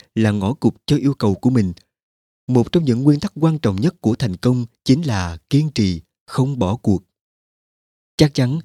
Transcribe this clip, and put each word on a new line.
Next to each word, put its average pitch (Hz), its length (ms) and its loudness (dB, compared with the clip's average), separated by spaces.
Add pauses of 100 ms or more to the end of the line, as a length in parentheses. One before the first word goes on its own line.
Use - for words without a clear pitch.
(160)
là 110 160 2
ngõ 104 220 0
cụt 117 200 0 (120)
cho 147 120 0
yêu 139 160 0
cầu 101 220 0
của 127 140 0
mình. 107 240 0 (760)
Một 123 240 2
trong 170 120 2
những 123 200 0
nguyên 147 160 4
tắc - 160 -8
quan 156 240 0
trọng 98 220 -2
nhất 156 200 -2
của 110 140 0
thành 98 200 -4
công 123 300 0 (200)
chính 131 160 2
là 92 360 -4 (120)
kiên 147 260 2
trì, 92 260 0 (240)
không 135 340 -2
bỏ 95 160 0
cuộc. 101 280 0 (1120)
Chắc 147 160 2
chắn, 135 300 -2